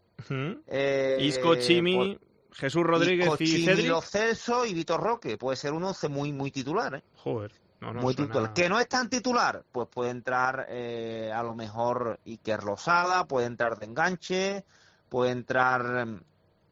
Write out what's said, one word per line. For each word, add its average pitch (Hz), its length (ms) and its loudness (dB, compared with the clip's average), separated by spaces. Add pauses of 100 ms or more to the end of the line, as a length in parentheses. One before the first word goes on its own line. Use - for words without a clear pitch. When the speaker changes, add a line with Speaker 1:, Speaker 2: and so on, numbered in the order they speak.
(240)
Speaker 1:
Ujú. 147 420 -4
Speaker 2:
Eh, 135 540 2
Speaker 1:
Isco, 139 360 4
Chimi, 175 600 2
Speaker 2:
por - 400 -20
Speaker 1:
Jesús 165 280 0
Rodríguez 175 420 4
Speaker 2:
Isco, 156 120 4
Speaker 1:
y 165 80 0
Speaker 2:
Chimi, 165 180 2
Speaker 1:
Cedric. 190 240 4
Speaker 2:
Lo 165 120 2
Celso 226 640 0
y 220 80 -2
Vitor 165 280 0
Roque. 180 360 -2
Puede 127 200 -2
ser 147 160 -4
un 165 120 -2
once 180 240 -2
muy, 143 240 -2
muy 139 180 -4
titular, 135 440 -4
¿eh? 139 80 -10 (140)
Speaker 1:
Joder, 110 360 -6 (280)
no, 117 120 -10
no 120 80 -6
Speaker 2:
Muy 127 140 2
Speaker 1:
suena. 143 180 -2
Speaker 2:
titular. 113 220 0
¿Que 175 160 2
no 220 100 2
es 240 80 0
tan 247 220 -2
titular? 220 600 0
Pues 120 220 -4
puede 123 180 -2
entrar, 127 600 -2
eh, 113 640 -6
a 113 80 -2
lo 117 120 -6
mejor 117 680 -2
Iker 107 400 -4
Losada, 175 600 2
puede 123 200 0
entrar 117 320 -2
de 107 80 -12
enganche, 185 800 -2 (460)
puede 123 220 2
entrar, 123 760 2 (640)